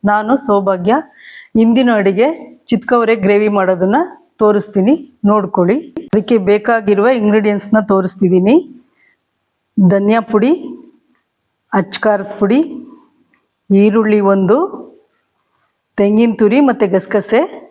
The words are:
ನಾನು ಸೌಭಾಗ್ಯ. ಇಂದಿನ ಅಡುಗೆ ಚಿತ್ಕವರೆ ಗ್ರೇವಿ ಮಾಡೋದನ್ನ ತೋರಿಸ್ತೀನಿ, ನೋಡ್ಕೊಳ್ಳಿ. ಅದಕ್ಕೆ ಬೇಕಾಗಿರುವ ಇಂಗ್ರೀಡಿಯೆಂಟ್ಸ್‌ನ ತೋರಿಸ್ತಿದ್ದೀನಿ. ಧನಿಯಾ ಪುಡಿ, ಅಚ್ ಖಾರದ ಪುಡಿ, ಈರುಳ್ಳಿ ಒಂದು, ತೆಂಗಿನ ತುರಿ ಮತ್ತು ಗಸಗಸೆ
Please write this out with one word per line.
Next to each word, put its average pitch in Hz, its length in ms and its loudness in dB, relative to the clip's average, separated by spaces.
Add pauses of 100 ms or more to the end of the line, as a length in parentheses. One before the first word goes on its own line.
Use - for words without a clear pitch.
ನಾನು 214 220 -2 (120)
ಸೌಭಾಗ್ಯ. 196 500 0 (680)
ಇಂದಿನ 240 260 2 (120)
ಅಡುಗೆ 196 260 0 (440)
ಚಿತ್ಕವರೆ 233 520 0
ಗ್ರೇವಿ 208 340 2
ಮಾಡೋದನ್ನ 190 400 0 (440)
ತೋರಿಸ್ತೀನಿ, 208 520 0 (360)
ನೋಡ್ಕೊಳ್ಳಿ. 202 480 0 (340)
ಅದಕ್ಕೆ 220 260 0 (120)
ಬೇಕಾಗಿರುವ 208 580 0 (140)
ಇಂಗ್ರೀಡಿಯೆಂಟ್ಸ್‌ನ 208 600 0 (100)
ತೋರಿಸ್ತಿದ್ದೀನಿ. 190 640 2 (1400)
ಧನಿಯಾ 208 280 0 (100)
ಪುಡಿ, 233 220 2 (1300)
ಅಚ್ - 240 -10
ಖಾರದ 202 340 -2
ಪುಡಿ, 214 220 0 (1200)
ಈರುಳ್ಳಿ 208 380 2 (120)
ಒಂದು, 196 260 2 (1400)
ತೆಂಗಿನ 214 440 2
ತುರಿ 226 200 2 (100)
ಮತ್ತು 214 160 0 (100)
ಗಸಗಸೆ 208 440 -2 (300)